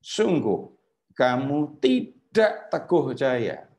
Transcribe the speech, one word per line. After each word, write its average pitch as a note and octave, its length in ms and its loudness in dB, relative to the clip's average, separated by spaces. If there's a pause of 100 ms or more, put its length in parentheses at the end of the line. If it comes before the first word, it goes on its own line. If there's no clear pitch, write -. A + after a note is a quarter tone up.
sungguh C#3+ 720 -2 (400)
kamu C#3 640 0
tidak - 960 0
teguh D3+ 400 0
jaya. A#2+ 640 -2